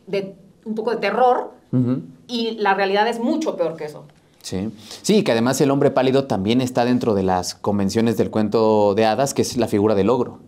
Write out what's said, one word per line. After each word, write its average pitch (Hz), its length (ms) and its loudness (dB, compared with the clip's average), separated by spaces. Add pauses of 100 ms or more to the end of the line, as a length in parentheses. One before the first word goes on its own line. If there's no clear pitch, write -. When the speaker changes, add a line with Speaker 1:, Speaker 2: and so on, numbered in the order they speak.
Speaker 1:
de 190 260 -6 (300)
un 220 120 -8
poco 226 160 -4
de 214 60 -4
terror, 233 560 0 (180)
Speaker 2:
Ujú. 127 300 0 (260)
Speaker 1:
y 226 240 -4
la 202 220 0
realidad 202 340 0
es 226 100 -4
mucho 262 380 -2
peor 165 200 -4
que 156 80 -12
eso. 151 200 -14 (380)
Speaker 2:
Sí. 98 280 -6 (320)
Sí, 196 220 2
que 120 80 0
además 123 280 0
el 139 120 4
hombre 139 180 2
pálido 131 360 2
también 113 340 0
está 123 240 0
dentro 120 300 2
de 95 100 0
las 92 320 -2
convenciones 101 600 0
del 104 140 0
cuento 107 640 2
de 110 100 2
hadas, 110 300 0
que 120 80 0
es - 140 -4
la 113 100 0
figura 104 300 2
del 98 120 2
ogro 123 400 -2